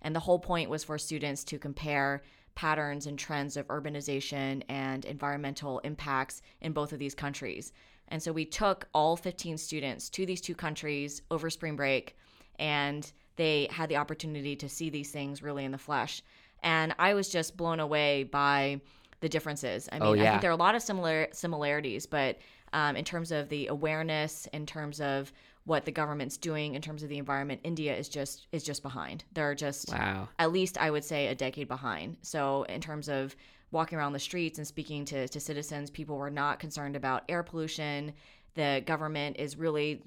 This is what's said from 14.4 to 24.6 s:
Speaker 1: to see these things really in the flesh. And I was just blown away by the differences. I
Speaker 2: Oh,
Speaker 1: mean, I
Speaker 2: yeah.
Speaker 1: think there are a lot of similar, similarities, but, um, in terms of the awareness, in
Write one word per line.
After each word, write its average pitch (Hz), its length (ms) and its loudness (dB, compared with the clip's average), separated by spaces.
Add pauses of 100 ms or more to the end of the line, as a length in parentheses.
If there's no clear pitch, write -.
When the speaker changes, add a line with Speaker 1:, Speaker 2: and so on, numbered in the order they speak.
Speaker 1:
to 143 120 -8
see 160 220 -4
these 143 220 -6
things 143 320 -6
really 139 220 -4
in 131 60 -4
the 135 60 -4
flesh. 135 460 -2 (400)
And 160 340 4
I 196 160 6
was 196 160 2
just 165 280 0
blown 165 220 2
away 147 440 4
by 139 580 4 (380)
the 160 100 0
differences. 143 640 -2
I 123 80 -4
Speaker 2:
Oh, 107 140 8
Speaker 1:
mean, 104 80 8
I - 20 8
Speaker 2:
yeah. 110 80 8
Speaker 1:
think 101 100 6
there 180 80 4
are 165 40 6
a 165 40 4
lot 185 160 8
of 233 80 2
similar, 165 500 2
similarities, 147 760 0
but, 135 320 2 (340)
um, 147 220 4
in 151 100 -2
terms 165 260 -2
of 147 180 0
the 147 180 -2
awareness, 156 840 0
in 151 120 -4